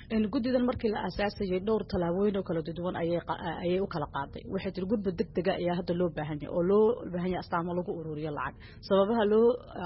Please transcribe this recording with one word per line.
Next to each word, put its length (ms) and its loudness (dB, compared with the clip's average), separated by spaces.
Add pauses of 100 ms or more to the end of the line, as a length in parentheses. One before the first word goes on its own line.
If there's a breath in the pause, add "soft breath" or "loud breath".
In 160 2
guddidan 400 0
markii 240 0
la 160 -2
aasaasayay, 560 -2
dhowr 240 0
tallaabooyin 520 2
oo 60 -2
kala 220 -2
duwan 320 -4
ayay 240 0
qa-, 160 -4 (240)
ayay 180 2
u 60 0
kala 240 -4
qaaday. 400 -6
Waxay 240 -4
tiri 160 -4
gudba 240 0
degdega 400 0
ayaa 240 0
hadda 160 0
loo 160 2
baahan 320 -4
yahay, 80 -10
oo 160 0
loo 200 6 (280)
baahan 160 -2
yahay 160 -2
astaamo 320 -2
lagu 160 -4
ururiyo 400 -6
lacag. 220 -6 (260 loud breath)
Sababaha 480 4
loo 180 8 (380)